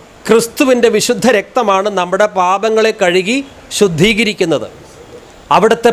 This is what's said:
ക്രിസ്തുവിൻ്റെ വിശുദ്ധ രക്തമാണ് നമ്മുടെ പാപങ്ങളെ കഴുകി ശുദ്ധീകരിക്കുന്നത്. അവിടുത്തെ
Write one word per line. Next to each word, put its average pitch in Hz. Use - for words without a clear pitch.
ക്രിസ്തുവിൻ്റെ 233
വിശുദ്ധ 214
രക്തമാണ് 202
നമ്മുടെ 190
പാപങ്ങളെ 214
കഴുകി 185
ശുദ്ധീകരിക്കുന്നത്. 185
അവിടുത്തെ 226